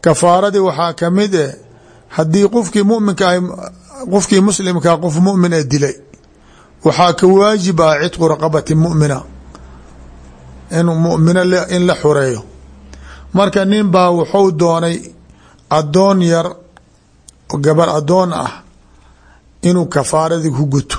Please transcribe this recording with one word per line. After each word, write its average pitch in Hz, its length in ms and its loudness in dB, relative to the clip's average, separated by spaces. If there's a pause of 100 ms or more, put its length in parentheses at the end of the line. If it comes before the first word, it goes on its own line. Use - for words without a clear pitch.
Kafaaradii 180 580 2
waxaa 170 340 -2
ka 170 160 -4
mid 196 260 0
eh, 143 160 -2 (580)
haddii 165 400 0
qofkii 208 340 -2
mu'minka 202 460 0
ay, 180 100 0 (720)
qofkii 190 300 2
muslimka 180 560 0
qof 160 220 -4
mu'min 180 340 2
ee 156 100 0
dilay, 139 320 -2 (880)
waxaa 170 300 2
ka 185 140 2
waajib 196 540 2
ah 156 200 4
cidqu 170 260 -2
raqabati 156 480 0
mu'mina, 156 480 0 (1500)
in 170 140 0
mu'mina 170 580 0
la, 180 260 0
in 180 180 0
la 165 80 0
xureeyo. 135 460 0 (920)
Marka 190 320 2
nin 208 260 0
baa 180 200 4
wuxuu 190 400 0
doonay 165 460 -2 (720)
addoon 180 520 2
yar, 170 260 0 (1120)
gabar 156 300 2
addoon 165 440 0
ah, - 300 -8 (960)
inuu 180 240 0
kafaaradii 160 680 -2
ku 139 140 -2
guto. 139 340 -4